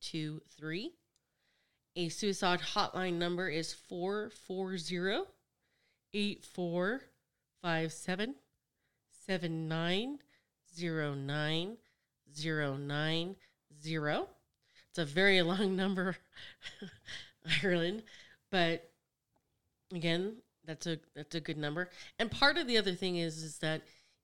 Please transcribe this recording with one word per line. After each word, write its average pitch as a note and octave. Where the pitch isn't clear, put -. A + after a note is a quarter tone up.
two D#3
three. E3+
A E3+
suicide F3+
hotline F#3
number F3
is D#3+
four G3+
four F#3+
zero, F3+
eight G#3
four F3+
five E3
seven, G#3
seven E3
nine F3+
zero D#3+
nine, D3+
zero D3+
nine D#3
zero. D#3+
It's -
a E3
very F#3
<laughs> -
long F#3+
number, F#3
<laughs> -
Ireland, F3+
but E3+
again, F3
that's D#3
a, D#3+
that's D3
a E3
good D3+
number. D#3
And A3+
part C#4+
of D#4+
the A#3
other F#3+
thing F3+
is, D#3+
is D#3
that D#3+